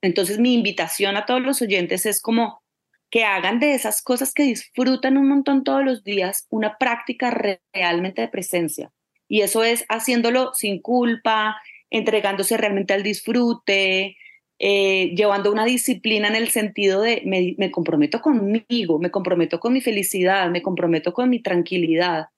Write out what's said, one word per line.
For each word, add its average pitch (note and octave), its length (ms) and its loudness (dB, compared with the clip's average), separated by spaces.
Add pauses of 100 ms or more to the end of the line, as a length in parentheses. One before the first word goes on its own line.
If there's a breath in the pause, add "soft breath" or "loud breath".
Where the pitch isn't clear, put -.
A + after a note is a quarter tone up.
Entonces, G3 360 0
mi A#3+ 160 4
invitación G3 600 0
a G#3 100 -4
todos B3+ 160 0
los C4 200 -2
oyentes F#3 440 -2
es G#3 160 -2
como A3+ 400 -2 (480)
que A#3 140 0
hagan G3+ 380 0
de D4 120 2
esas B3 280 -4
cosas B3+ 320 -2
que D4 100 2
disfrutan C4 720 0
un C#4 140 4
montón C#4 340 2
todos C4+ 220 0
los B3 180 -2
días G3 460 -4
una G#3+ 280 -2
práctica A#3+ 540 -2
re-, G3+ 300 -4 (100)
realmente F3+ 480 -2
de A#3 80 -2
presencia. F3 640 -6 (380)
Y G#3+ 100 2
eso G#3 240 2
es A#3 240 0
haciéndolo A#3+ 680 0
sin G3+ 280 -4
culpa, A3+ 760 0 (340 loud breath)
entregándose G#3+ 680 0
realmente G3 360 0
al G3 100 -2
disfrute, G3 1120 0 (420 loud breath)
eh, F#3+ 560 2
llevando G3+ 340 2
una G#3+ 140 0
disciplina A3 640 0
en G#3+ 80 0
el A3+ 140 -2
sentido G3+ 520 0
de A3+ 240 0
me, F#3 320 0
me F#3+ 140 -2
comprometo E3 500 0
conmigo, A3 800 0
me E3+ 120 -2
comprometo E3+ 500 0
con A#3 100 0
mi C4 80 4
felicidad, F#3+ 720 0
me F3 100 -2
comprometo E3+ 520 -2
con B3+ 160 0
mi A#3+ 120 0
tranquilidad. E3+ 840 0 (120)